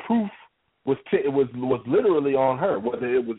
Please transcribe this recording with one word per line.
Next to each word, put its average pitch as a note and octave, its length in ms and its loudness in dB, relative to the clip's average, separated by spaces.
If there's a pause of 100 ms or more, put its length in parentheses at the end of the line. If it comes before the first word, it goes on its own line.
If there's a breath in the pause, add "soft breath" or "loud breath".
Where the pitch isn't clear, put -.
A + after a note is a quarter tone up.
proof A3+ 240 0 (560)
was C3+ 100 0 (140)
t-, G3 140 4
it C#3+ 80 -2
was, C#3 220 2
was B2+ 320 -2
literally D3+ 480 2
on C3 240 2
her, E3 220 -2
whether B2 340 -4
it B2+ 100 0
was A2+ 140 -6